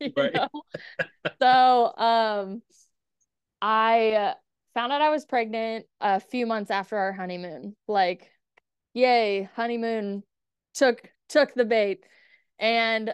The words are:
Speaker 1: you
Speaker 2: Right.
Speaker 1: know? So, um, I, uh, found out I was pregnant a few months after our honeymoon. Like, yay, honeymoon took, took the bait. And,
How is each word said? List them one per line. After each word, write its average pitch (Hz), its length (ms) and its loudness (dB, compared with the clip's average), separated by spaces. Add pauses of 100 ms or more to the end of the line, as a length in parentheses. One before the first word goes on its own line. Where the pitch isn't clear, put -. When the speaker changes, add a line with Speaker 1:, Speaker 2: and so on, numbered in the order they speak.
Speaker 1:
you 285 140 -8
Speaker 2:
Right. 277 180 0
Speaker 1:
know? 254 160 -2 (920)
So, 254 560 6
um, 220 680 0 (960)
I, 220 520 2
uh, 208 220 0 (400)
found 240 180 -2
out 285 80 -2
I 302 100 4
was 302 140 -2
pregnant 226 640 -4 (140)
a 196 200 2
few 247 260 -4
months 220 240 -4
after 196 260 -4
our 190 160 -2
honeymoon. 180 600 -12 (120)
Like, 185 440 -2 (640)
yay, 233 480 2 (120)
honeymoon 226 680 -6 (520)
took, 247 360 0 (180)
took 294 260 2
the 247 100 0
bait. 208 400 0 (540)
And, 226 540 0